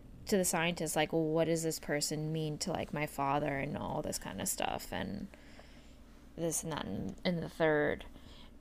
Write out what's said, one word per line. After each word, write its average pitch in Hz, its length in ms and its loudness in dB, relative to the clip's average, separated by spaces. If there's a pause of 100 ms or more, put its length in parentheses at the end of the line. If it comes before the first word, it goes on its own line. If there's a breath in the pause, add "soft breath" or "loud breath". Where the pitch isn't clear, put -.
(260)
to 214 100 6
the 185 80 6
scientist, 170 520 2
like, 156 160 4
"What 160 320 4
does 160 180 4
this 160 160 0
person 151 540 -2
mean 156 260 -2
to, 175 140 -2
like, - 200 -2
my 147 140 0
father?" 143 520 0
and 143 200 -2
all - 240 -2
this - 160 -2
kinda - 280 -6
stuff, - 440 -2
and 196 380 -4 (1080 soft breath)
this 165 280 -2
and 160 80 -4
that - 120 -2
and, - 300 -4 (100)
and 175 160 2
the 156 80 -6
third. 156 560 4 (560 soft breath)